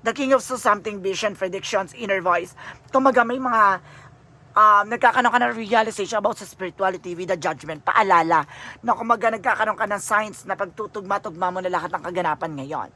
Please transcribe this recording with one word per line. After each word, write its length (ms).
The 80
King 240
of 80
Swords, 240
something, 320
vision, 320
predictions, 640
inner 240
voice. 320
Kumbaga, 320
may 160
mga, 400
um, 400
nagkakaroon 400
ka 80
ng 160
realization 640
about 160
sa 80
spirituality 720
with 160
the 80
judgment. 480
Paalala 560
na, 80
kumbaga, 400
nagkakaroon 480
ka 80
ng 160
signs 400
na 160
pagtutugma-tugma 880
mo 160
na 80
lahat 160
ng 160
kaganapan 560
ngayon. 360